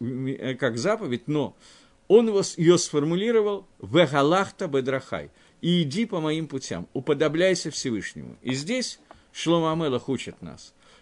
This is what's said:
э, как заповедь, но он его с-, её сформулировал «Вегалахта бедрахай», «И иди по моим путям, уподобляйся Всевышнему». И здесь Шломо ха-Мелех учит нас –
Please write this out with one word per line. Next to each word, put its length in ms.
э, 540
как 240
заповедь, 500
но 260
он 200
его 140
с-, 140
её 220
сформулировал 880
«Вегалахта 880
бедрахай», 640
«И 220
иди 240
по 140
моим 280
путям, 460
уподобляйся 760
Всевышнему». 680
И 140
здесь 440
Шломо 460
ха-Мелех 320
учит 320
нас – 320